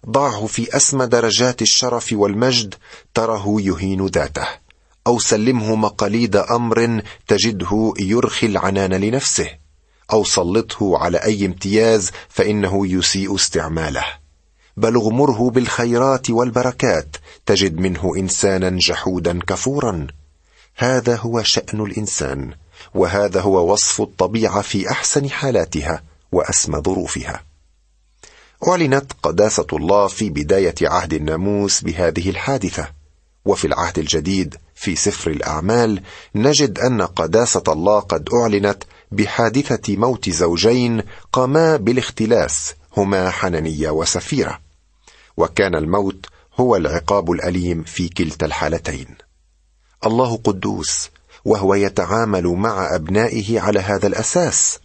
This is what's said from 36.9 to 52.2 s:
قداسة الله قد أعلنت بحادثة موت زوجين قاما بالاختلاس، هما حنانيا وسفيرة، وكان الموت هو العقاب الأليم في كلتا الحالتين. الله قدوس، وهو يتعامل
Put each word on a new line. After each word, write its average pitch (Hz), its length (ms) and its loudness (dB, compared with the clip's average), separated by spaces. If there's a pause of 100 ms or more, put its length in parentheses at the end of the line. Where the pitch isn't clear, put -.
قداسة 90 680 2
الله 90 320 4
قد 82 300 -4 (120)
أعلنت 202 420 0 (280)
بحادثة 110 840 0
موت 113 340 0
زوجين 101 720 2 (320)
قاما 156 420 4
بالاختلاس، 113 960 0 (240)
هما 98 320 2
حنانيا 80 600 -2
وسفيرة، 80 680 -2 (800)
وكان 87 380 0
الموت 92 500 -2 (340)
هو 127 160 4
العقاب 85 560 0
الأليم 87 520 -2
في 87 260 -4
كلتا 82 360 -4
الحالتين. 76 600 -4 (960)
الله 117 320 2
قدوس، 101 720 -4 (360)
وهو 98 280 2
يتعامل 98 760 0